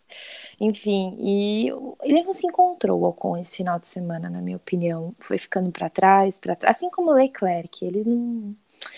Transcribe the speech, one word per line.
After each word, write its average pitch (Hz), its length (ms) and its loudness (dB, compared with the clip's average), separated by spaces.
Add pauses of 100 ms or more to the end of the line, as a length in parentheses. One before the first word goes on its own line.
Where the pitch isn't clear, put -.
(600)
Enfim, 202 600 0
e 208 540 0
o, - 280 -12
ele 302 220 4
não 381 80 -4
se 370 160 -2
encontrou, 349 540 2
o 175 40 4
Ocon, 175 320 -2
esse 175 200 -8
final 180 200 -2
de 170 100 -12
semana, 170 420 -8
na 175 120 -8
minha 180 160 -4
opinião. 170 640 -2
Foi - 180 -4
ficando 185 340 -2
pra 170 180 -6
trás, 196 500 4
pra 180 160 -4
trás, - 220 2
assim 359 120 -4
como 339 220 2
o - 20 8
Leclerc, 185 720 2
ele 190 200 -2
não, 233 500 -2 (420)